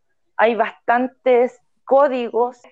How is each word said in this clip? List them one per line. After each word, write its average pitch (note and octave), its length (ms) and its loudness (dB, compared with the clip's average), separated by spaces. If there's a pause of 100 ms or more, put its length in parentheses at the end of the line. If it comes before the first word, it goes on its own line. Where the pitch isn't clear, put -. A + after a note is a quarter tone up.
(340)
hay A3+ 200 0
bastantes A#3+ 1040 -2 (260)
códigos B3+ 760 0 (100)